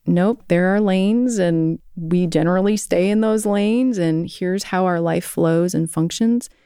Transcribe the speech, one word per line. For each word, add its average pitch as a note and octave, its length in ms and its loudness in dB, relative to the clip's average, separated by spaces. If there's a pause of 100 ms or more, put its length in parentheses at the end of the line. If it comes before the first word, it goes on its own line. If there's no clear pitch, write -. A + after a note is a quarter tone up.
"Nope, F3+ 420 0
there F3+ 280 2
are G#3 60 2
lanes G#3+ 560 0
and E3 420 0 (160)
we F3 320 0
generally F3+ 500 2
stay F3+ 320 0
in G#3+ 120 2
those A3 240 0
lanes G#3+ 520 0
and E3 320 0
here's F#3 360 -4
how F#3 200 -2
our F3 140 0
life E3+ 260 -2
flows E3 500 0
and E3 140 -2
functions," A3+ 600 0 (160)